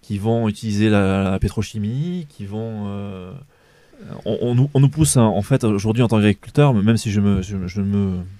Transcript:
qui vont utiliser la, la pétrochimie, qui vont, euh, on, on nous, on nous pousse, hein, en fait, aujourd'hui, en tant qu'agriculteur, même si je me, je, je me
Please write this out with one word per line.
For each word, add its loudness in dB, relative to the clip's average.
qui -6
vont 0
utiliser 0
la, 2
la -2
pétrochimie, -4
qui -14
vont, -8
euh, -12
on, -2
on -2
nous, 2
on 4
nous 6
pousse, 2
hein, 6
en 2
fait, 0
aujourd'hui, 0
en 2
tant 2
qu'agriculteur, 2
même 2
si -2
je 2
me, 2
je, -6
je -6
me 0